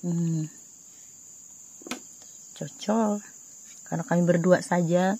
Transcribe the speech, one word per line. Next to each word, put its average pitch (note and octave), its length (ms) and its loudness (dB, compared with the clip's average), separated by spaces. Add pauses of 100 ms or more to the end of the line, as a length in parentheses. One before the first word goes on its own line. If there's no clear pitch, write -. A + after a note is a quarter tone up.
Hmm. E3 440 0 (2000)
Cocol. G#3 680 -2 (640)
Karena E3 160 -4
kami F3 200 4
berdua F3 400 4
saja. F3+ 560 2